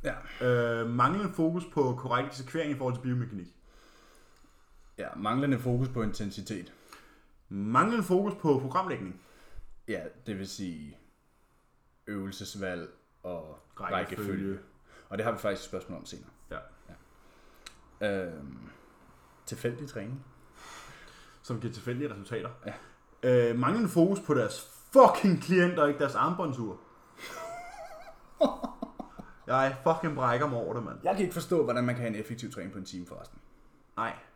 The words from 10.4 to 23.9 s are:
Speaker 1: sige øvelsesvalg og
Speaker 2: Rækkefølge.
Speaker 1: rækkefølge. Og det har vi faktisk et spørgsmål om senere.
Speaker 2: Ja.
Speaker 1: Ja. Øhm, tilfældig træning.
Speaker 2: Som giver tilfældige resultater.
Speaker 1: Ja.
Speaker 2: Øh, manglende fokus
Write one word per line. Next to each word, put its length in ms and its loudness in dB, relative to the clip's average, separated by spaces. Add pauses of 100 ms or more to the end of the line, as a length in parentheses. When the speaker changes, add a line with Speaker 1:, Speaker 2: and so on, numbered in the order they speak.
Speaker 1:
sige 500 -10 (1120)
øvelsesvalg 800 -6 (340)
og 340 -8 (220)
Speaker 2:
Rækkefølge. 180 -2
Speaker 1:
rækkefølge. 640 -4 (500)
Og 80 -6
det 80 0
har 60 0
vi 60 -4
faktisk 240 -2
et 80 -16
spørgsmål 300 -8
om 60 -16
senere. 240 -16 (220)
Speaker 2:
Ja. 60 -10 (1400)
Speaker 1:
Ja. 260 0
Øhm, 300 -12 (880)
tilfældig 440 -6
træning. 360 -10 (1160)
Speaker 2:
Som 180 -6
giver 140 -4
tilfældige 400 -4
resultater. 360 -6 (160)
Speaker 1:
Ja. 80 -8 (760)
Speaker 2:
Øh, 80 0
manglende 300 2
fokus 300 6